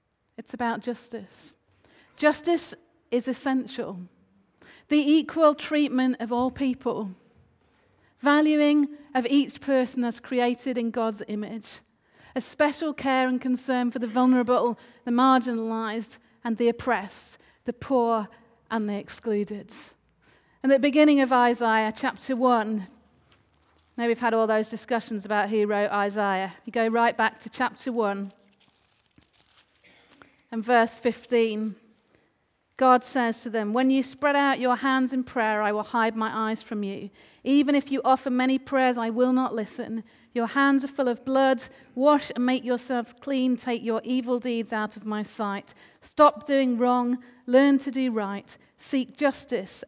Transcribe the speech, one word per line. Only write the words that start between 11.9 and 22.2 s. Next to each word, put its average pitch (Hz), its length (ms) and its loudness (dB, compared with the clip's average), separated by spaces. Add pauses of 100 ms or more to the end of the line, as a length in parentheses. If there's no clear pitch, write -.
a 247 60 -2
special 302 520 -2
care 262 360 0
and 254 100 -2
concern 247 500 -2
for 226 100 -6
the 233 80 -4
vulnerable, 247 720 2 (280)
the 240 60 -4
marginalized 226 1080 0 (260)
and 226 140 -4
the 240 100 2
oppressed, 233 680 -4 (260)
the 240 100 -8
poor 233 540 0 (420)
and 220 200 -2
the 208 60 -4
excluded. 208 760 -6 (920)
And 269 120 4
at - 20 8
the 262 40 2
beginning 294 420 6
of 254 100 2
Isaiah 233 640 2
chapter - 400 -4